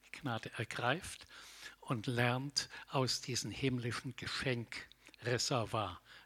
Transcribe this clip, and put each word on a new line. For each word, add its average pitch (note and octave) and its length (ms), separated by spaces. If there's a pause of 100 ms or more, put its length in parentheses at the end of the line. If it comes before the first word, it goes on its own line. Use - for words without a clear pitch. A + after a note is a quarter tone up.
die - 140
Gnade A2+ 320
ergreift A#2+ 760 (540)
und A2+ 260
lernt, B2 640 (180)
aus C3 320
diesem A#2 300
himmlischen B2 640
Geschenkreservoir A#2 1800 (240)